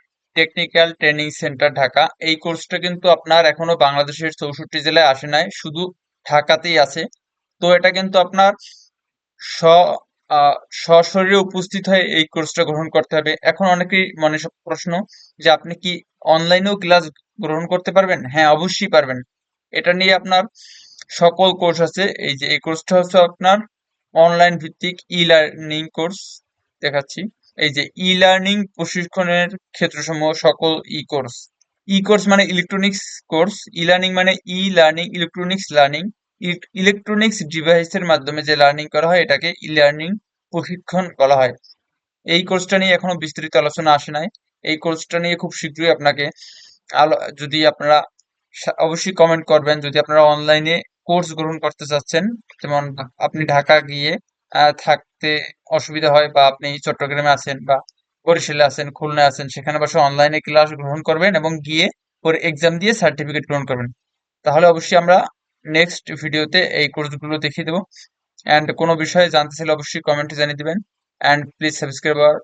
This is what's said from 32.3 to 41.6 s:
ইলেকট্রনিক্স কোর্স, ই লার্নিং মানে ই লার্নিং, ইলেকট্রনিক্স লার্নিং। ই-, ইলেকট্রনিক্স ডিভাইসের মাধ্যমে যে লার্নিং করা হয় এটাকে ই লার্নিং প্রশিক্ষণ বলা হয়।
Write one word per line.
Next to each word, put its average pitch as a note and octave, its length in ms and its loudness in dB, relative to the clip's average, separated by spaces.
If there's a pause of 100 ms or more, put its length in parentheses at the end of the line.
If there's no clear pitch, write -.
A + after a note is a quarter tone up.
ইলেকট্রনিক্স F#3+ 560 -4 (280)
কোর্স, F3+ 260 0 (180)
ই E3 120 -6
লার্নিং F3+ 280 2
মানে F#3 220 2 (120)
ই F#3 240 -4
লার্নিং, E3 340 4 (120)
ইলেকট্রনিক্স F3+ 560 -6
লার্নিং। D3 300 2 (380)
ই-, F3 200 -6 (140)
ইলেকট্রনিক্স G#3 680 0
ডিভাইসের E3 600 0
মাধ্যমে D3+ 380 -2
যে D3+ 140 0
লার্নিং D3 320 2
করা D3+ 180 0
হয় F3 140 4
এটাকে D#3 320 0 (100)
ই - 60 -14
লার্নিং D3+ 420 2 (420)
প্রশিক্ষণ F3 560 -6 (100)
বলা C#3 180 4
হয়। B2+ 160 2 (720)